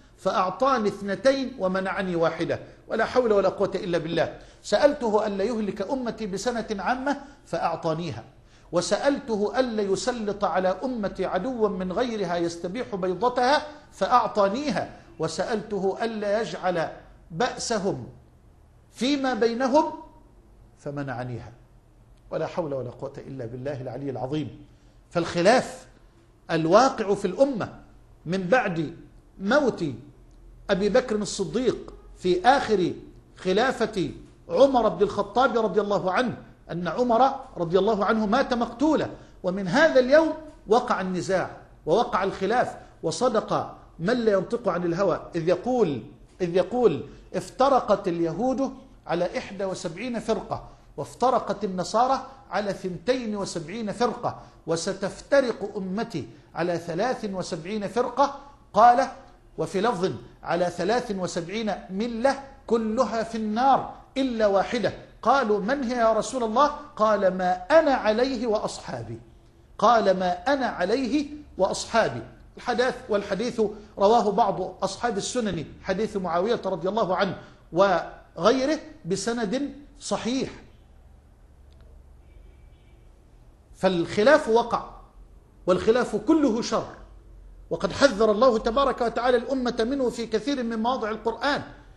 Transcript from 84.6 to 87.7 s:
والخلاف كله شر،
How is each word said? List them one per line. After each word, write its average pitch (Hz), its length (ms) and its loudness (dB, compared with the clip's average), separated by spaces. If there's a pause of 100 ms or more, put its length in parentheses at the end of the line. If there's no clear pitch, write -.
والخلاف 220 500 2
كله 247 460 2
شر، 208 240 -2 (840)